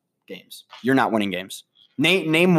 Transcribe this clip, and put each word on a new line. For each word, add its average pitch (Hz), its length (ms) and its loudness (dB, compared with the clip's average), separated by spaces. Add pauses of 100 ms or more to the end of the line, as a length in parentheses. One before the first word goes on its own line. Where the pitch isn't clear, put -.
(280)
games. - 360 -20 (180)
You're 131 140 0
not 113 160 2
winning 104 180 -2
games. 92 340 -10 (360)
Name, 160 320 0
name 175 280 4